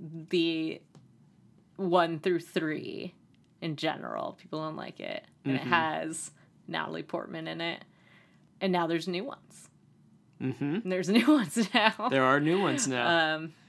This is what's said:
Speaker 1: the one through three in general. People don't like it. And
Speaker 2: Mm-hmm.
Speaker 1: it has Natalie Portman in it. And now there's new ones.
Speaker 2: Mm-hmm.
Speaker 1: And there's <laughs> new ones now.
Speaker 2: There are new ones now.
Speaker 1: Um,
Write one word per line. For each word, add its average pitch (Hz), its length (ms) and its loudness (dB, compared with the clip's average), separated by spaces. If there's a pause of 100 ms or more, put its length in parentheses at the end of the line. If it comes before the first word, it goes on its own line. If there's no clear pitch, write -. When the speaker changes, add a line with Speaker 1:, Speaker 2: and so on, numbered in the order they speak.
(280)
Speaker 1:
the 165 520 0 (960)
one 170 440 4
through 175 200 2
three - 720 -4 (460)
in 160 160 -6
general. 143 640 -4
People - 220 -10
don't 156 140 -8
like - 240 -12
it. - 240 -8 (200)
And 135 140 0
Speaker 2:
Mm-hmm. 131 80 -8
Speaker 1:
it 127 40 -4
has 160 600 0 (380)
Natalie 160 340 -4
Portman 165 460 -8
in 165 120 -8
it. 165 220 -6 (800)
And 190 120 0
now 175 140 2
there's 165 220 -2
new 185 160 -4
ones. - 440 -16 (720)
Speaker 2:
Mm-hmm. 139 360 -4
Speaker 1:
And 185 160 -2
there's 180 160 0
<laughs> - 0 -
new 233 180 6
ones 247 320 4 (160)
now. 220 360 4
Speaker 2:
There 135 140 4
are 135 160 6
new 170 220 2
ones 135 240 0
now. 156 480 2
Speaker 1:
Um, 160 200 -8 (140)